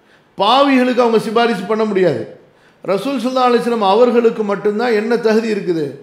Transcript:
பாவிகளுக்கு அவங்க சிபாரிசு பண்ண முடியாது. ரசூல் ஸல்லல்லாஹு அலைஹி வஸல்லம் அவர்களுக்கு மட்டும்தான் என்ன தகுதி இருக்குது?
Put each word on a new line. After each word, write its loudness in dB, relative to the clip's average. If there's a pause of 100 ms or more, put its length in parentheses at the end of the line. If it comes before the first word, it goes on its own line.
(380)
பாவிகளுக்கு 2
அவங்க 2
சிபாரிசு 0
பண்ண -4
முடியாது. -2 (480)
ரசூல் -2
ஸல்லல்லாஹு 0
அலைஹி 2
வஸல்லம் 0
அவர்களுக்கு 2
மட்டும்தான் -2
என்ன 0
தகுதி 0
இருக்குது? -4 (100)